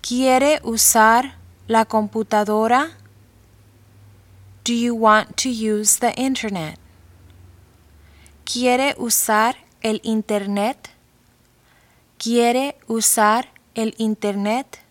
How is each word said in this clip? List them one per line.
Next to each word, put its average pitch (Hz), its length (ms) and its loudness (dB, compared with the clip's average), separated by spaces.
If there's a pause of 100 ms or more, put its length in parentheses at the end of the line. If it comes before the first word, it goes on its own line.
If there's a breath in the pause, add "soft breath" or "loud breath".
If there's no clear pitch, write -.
¿Quiere 262 640 2
usar 226 680 2 (340)
la 226 160 2
computadora? 220 1040 0 (1700)
Do 233 80 -4
you 233 200 -2
want 214 440 2
to - 120 -4
use 214 500 -2
the 240 180 0
internet? 196 600 -4 (1700 soft breath)
¿Quiere 254 540 0
usar 226 580 0 (260)
el 220 220 -2
internet? 208 880 -4 (1300 soft breath)
¿Quiere 240 560 0 (140)
usar 226 580 2 (280)
el 226 220 -4
internet? 214 800 -4 (120)